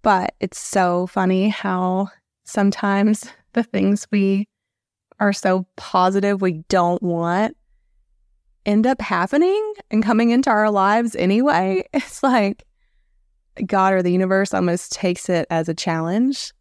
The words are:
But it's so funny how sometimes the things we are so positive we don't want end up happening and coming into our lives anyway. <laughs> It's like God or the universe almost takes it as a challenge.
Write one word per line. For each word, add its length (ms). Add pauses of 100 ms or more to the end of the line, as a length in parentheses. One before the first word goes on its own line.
But 380
it's 180
so 500
funny 400
how 600 (360)
sometimes 880 (220)
the 100
things 480
we 380 (720)
are 120
so 340 (100)
positive 640
we 280
don't 340
want 540 (1080)
end 220
up 140
happening 760 (160)
and 120
coming 280
into 200
our 200
lives 460
anyway. 720
<laughs> 40
It's 300
like 420 (1000)
God 260
or 100
the 100
universe 420
almost 380
takes 360
it 220
as 180
a 60
challenge. 880